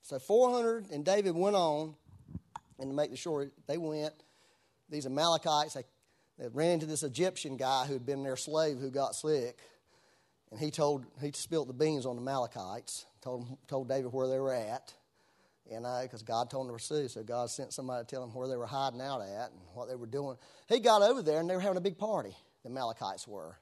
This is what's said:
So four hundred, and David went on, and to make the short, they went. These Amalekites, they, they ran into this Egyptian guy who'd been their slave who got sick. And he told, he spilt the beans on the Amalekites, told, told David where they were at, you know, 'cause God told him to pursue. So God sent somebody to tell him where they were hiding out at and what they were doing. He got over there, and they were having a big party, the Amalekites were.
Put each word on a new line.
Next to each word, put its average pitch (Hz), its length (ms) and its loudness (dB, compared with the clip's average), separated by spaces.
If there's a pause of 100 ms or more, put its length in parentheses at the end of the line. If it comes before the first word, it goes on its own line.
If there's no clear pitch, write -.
So 139 180 -6
four 247 320 6
hundred, 233 400 0
and 147 120 -4
David 190 300 4
went 190 220 4
on, 156 400 2 (800)
and 135 120 -6
to 135 60 -4
make 147 160 0
the 127 60 -10
short, 143 360 -4 (120)
they 147 120 -2
went. 156 360 -4 (760)
These 147 160 -6
Amalekites, 151 680 2
they, 131 100 -8 (560)
they 127 80 -8
ran 147 240 2
into 160 140 2
this 156 180 -4
Egyptian 147 540 -2
guy 131 280 2
who'd 135 200 -4
been 139 180 -2
their 135 140 -4
slave 156 420 2
who 135 100 -4
got 135 260 -2
sick. 131 440 0 (920)
And 110 80 -14
he 151 140 -2
told, 147 340 2 (160)
he 143 120 -4
spilt 156 340 -2
the 127 60 -10
beans 147 320 2
on 127 100 -2
the 120 60 -8
Amalekites, 120 840 -4 (140)
told, 127 380 -8 (100)
told 135 220 -2
David 131 240 0
where 131 160 2
they 131 100 2
were 135 140 0
at, 117 400 -4 (760)
you 110 120 -8
know, 123 280 -4
'cause 110 140 -14
God 117 260 0
told 131 180 -4
him - 20 -8
to 120 60 -8
pursue. 139 340 -2
So 113 120 -10
God 120 280 -2
sent - 240 -8
somebody 127 320 -6
to - 40 -20
tell 131 140 -6
him 117 100 -12
where 127 140 -4
they 131 80 -2
were 120 100 -4
hiding 131 360 -2
out 135 180 -4
at 101 320 -8
and 92 80 -20 (140)
what 120 160 -10
they 127 60 -6
were 120 100 -10
doing. 131 320 -6 (320)
He 240 100 6
got 220 220 8
over 240 200 6
there, 156 200 4
and 170 80 0
they 185 60 2
were 185 40 2
having 190 160 2
a 180 60 0
big 180 160 0
party, 170 360 -2 (300)
the 123 60 -14
Amalekites 113 580 -6
were. 90 340 -12